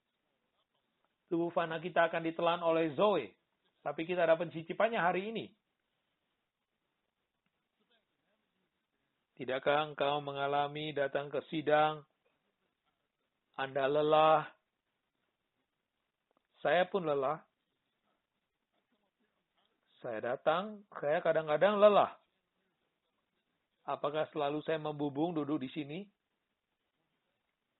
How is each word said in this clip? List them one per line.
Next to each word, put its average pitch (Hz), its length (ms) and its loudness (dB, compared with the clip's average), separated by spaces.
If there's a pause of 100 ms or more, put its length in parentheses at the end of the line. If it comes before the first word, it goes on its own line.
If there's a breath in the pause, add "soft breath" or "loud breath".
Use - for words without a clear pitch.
(1300)
tubuh 170 240 -2
fana 165 260 -4
kita 170 300 2
akan 170 160 -4
ditelan 170 400 0
oleh 165 320 2
Zoe. 165 400 2 (480)
Tapi 156 240 -6
kita 180 160 0
ada 160 160 4
pencicipannya 175 580 -2
hari 175 320 0
ini. 208 160 -8 (4000)
Tidakkah 143 480 0
engkau 147 320 -2
mengalami 143 720 -4
datang 143 400 -2
ke 135 160 -2
sidang, 151 560 2 (1500)
Anda 135 320 -2
lelah? 151 560 4 (2250)
Saya 165 240 2
pun 180 240 -4
lelah. 143 320 -2 (2500)
Saya 113 240 -8
datang, 175 640 -2 (160)
saya 156 240 -2
kadang-kadang 160 560 2
lelah. 196 320 6 (1800)
Apakah 147 400 -4
selalu 147 320 -4
saya 160 160 -4
membubung 151 560 -4
duduk 151 240 -2
di 131 160 -8
sini? 147 260 -10 (1800)